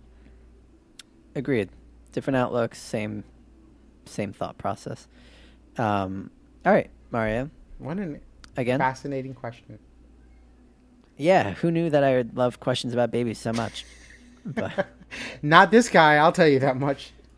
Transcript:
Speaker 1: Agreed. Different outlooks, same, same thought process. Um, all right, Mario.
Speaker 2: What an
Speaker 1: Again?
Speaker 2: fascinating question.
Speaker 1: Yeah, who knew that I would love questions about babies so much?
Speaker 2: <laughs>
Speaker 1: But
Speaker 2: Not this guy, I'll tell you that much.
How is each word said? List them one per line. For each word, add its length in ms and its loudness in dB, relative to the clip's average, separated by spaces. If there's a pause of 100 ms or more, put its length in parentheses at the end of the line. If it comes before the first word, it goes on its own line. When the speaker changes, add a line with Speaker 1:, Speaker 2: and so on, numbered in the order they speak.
(1300)
Speaker 1:
Agreed. 340 -2 (440)
Different 240 -4
outlooks, 440 -2
same, 440 -8 (840)
same 260 -8
thought 260 -10
process. 480 -10 (680)
Um, 540 -4 (340)
all 80 4
right, 180 0 (200)
Mario. 400 -4 (280)
Speaker 2:
What 200 -10
an 220 -10 (360)
Speaker 1:
Again? 220 -2
Speaker 2:
fascinating 560 -6
question. 440 -16 (1400)
Speaker 1:
Yeah, 380 2
who 160 -2
knew 200 0
that 120 4
I 140 4
would 200 -2
love 240 -2
questions 320 -4
about 180 0
babies 280 -4
so 140 -6
much? 380 -6
Speaker 2:
<laughs> 40 -20 (500)
Speaker 1:
But 420 -6 (560)
Speaker 2:
Not 280 6
this 200 6
guy, 260 6
I'll 160 6
tell 160 4
you 120 4
that 180 0
much. 320 -4 (280)